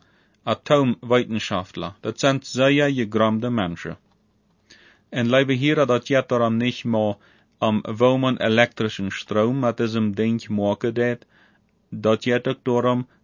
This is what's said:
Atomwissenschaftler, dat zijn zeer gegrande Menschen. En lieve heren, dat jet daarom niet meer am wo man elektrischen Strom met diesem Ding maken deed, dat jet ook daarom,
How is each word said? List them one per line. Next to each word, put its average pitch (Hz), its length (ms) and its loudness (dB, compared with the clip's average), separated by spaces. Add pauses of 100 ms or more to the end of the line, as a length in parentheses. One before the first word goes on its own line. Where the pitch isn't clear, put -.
(440)
Atomwissenschaftler, 117 1600 -2
dat 110 200 -8
zijn 135 220 0
zeer 143 460 2
gegrande 110 600 0
Menschen. 87 480 -4 (1120)
En 120 220 -2
lieve 135 220 4
heren, 143 340 2
dat 120 200 0
jet 135 220 2
daarom 117 280 2
niet 120 280 -2
meer 107 320 0 (420)
am 110 240 0
wo 123 360 2
man 131 180 0
elektrischen 110 760 0
Strom 110 480 -2
met 117 180 -2
diesem 110 380 -2
Ding 113 340 -2
maken 104 460 -2
deed, 120 320 -2 (640)
dat 110 360 0
jet 123 240 0
ook 135 140 -4
daarom, 123 440 0 (180)